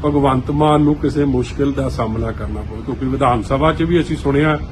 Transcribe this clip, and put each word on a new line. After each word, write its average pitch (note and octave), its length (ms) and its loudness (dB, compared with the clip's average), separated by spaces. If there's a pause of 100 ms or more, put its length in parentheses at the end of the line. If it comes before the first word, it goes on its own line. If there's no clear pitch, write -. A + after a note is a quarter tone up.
ਭਗਵੰਤ C#3 460 2
ਮਾਨ D3+ 300 2
ਨੂੰ D3 140 4
ਕਿਸੇ C#3+ 300 0
ਮੁਸ਼ਕਿਲ C#3 480 -2
ਦਾ C3+ 160 -2
ਸਾਹਮਣਾ A2+ 440 -2
ਕਰਨਾ G#2+ 280 -6
ਪਵੇ। A2 220 -10
ਕਿਉਂਕਿ B2+ 240 -6
ਵਿਧਾਨ B2+ 360 2
ਸਭਾ C#3 300 2
'ਚ D#3+ 100 -2
ਵੀ E3+ 180 2
ਅਸੀਂ D3+ 160 -2
ਸੁਣਿਆ C#3+ 420 2 (140)